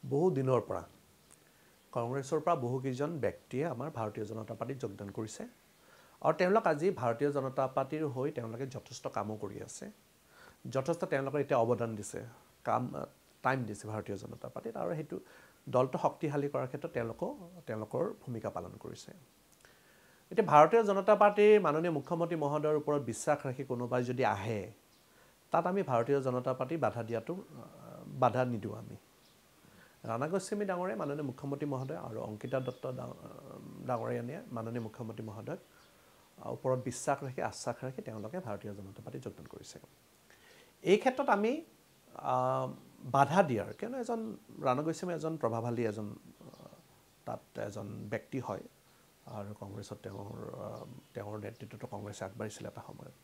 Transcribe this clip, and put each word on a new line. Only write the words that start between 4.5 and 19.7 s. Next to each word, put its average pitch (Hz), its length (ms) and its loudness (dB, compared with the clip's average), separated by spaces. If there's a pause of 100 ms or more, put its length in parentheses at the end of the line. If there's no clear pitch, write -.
পাৰ্টীত 123 240 -6
যোগদান 101 320 -8
কৰিছে 110 380 -8 (720)
আৰু 160 140 4
তেওঁলোক 196 300 6
আজি 160 240 4
ভাৰতীয় 123 400 2
জনতা 131 360 0
পাৰ্টীৰ 139 400 -2
হৈ 131 240 -2
তেওঁলোকে 117 360 -6
যথেষ্ট 127 400 -12
কামো 107 300 -4
কৰি 104 240 -8
আছে, - 300 -12 (800)
যথেষ্ট 135 340 0
তেওঁলোকৰ 139 340 0
এতিয়া 139 200 4
অৱদান 113 380 2
দিছে, 104 300 -8 (380)
কাম, 123 320 0
আহ, 139 80 -6 (380)
টাইম 131 220 2
দিছে 104 240 -8
ভাৰতীয় 107 280 -4
জনতা - 320 -10
পাৰ্টীত - 280 -8
আৰু 175 180 -2
সেইটো 156 260 -6 (480)
দলটো 131 300 4
শক্তিশালী 143 500 0
কৰাৰ 131 180 -2
ক্ষেত্ৰত 135 260 -8
তেওঁলোকো, 170 580 -4 (160)
তেওঁলোকৰ 110 460 -2 (140)
ভূমিকা 113 240 -4
পালন 87 300 -8
কৰিছে। - 320 -12 (1200)